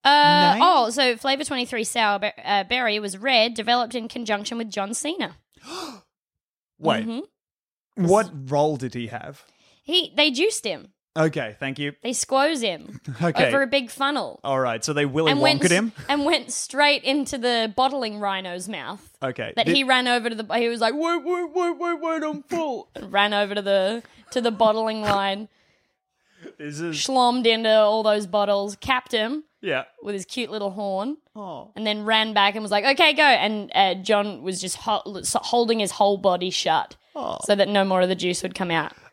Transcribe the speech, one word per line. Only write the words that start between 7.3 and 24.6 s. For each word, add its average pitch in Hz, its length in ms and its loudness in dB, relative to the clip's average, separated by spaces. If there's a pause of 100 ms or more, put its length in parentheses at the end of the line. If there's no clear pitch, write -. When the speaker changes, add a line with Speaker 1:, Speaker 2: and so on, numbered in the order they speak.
Speaker 2:
What 196 240 4 (200)
role 147 260 2
did 127 180 -8
he 120 140 -8
have? 113 360 -14 (400)
Speaker 1:
He, 330 320 -4
they 294 140 4
juiced 320 340 -2
him. 165 240 -8 (260)
Speaker 2:
Okay, 151 460 -2
thank 135 180 -6
you. 143 140 -4 (100)
Speaker 1:
They 240 120 -6
squoze 269 480 0
him 180 360 -6 (120)
Speaker 2:
<laughs> 123 120 -6
Okay. 165 260 2
Speaker 1:
over 277 140 2
a 269 40 0
big 254 240 0
funnel. 269 520 -4
Speaker 2:
All 135 160 0
right, 117 240 -2
so 151 120 -4
they 147 100 2
Willy 156 260 2
Speaker 1:
And 277 120 2
went 302 180 4
Speaker 2:
Wonka 180 60 2
Speaker 1:
s-, 170 60 4
Speaker 2:
him? 214 200 2 (160)
Speaker 1:
and 285 160 0
went 285 280 0
straight 294 520 0
into 277 320 -2
the 233 400 0
bottling 254 420 -2
rhino's 185 500 -6
mouth. 170 380 -10 (160)
Speaker 2:
Okay. 127 320 -6
Speaker 1:
That 226 120 2
Speaker 2:
Thi- - 80 2
Speaker 1:
he 277 100 4
ran 254 240 2
over 240 220 2
to 233 40 -6
the, 214 240 -6
he 233 100 2
was 233 120 -4
like, 233 160 2
"Wait, 330 260 0
wait, 349 320 -4
wait, 349 240 0
wait, 339 220 -4
wait, 320 220 -2
I'm 302 220 -6
full." 311 480 -6
<laughs> - 20 -20
And - 180 -12
ran 202 220 2
over 202 200 0
to 208 80 -2
the, 196 400 0 (280)
to 254 100 -2
the 233 100 0
bottling 220 520 0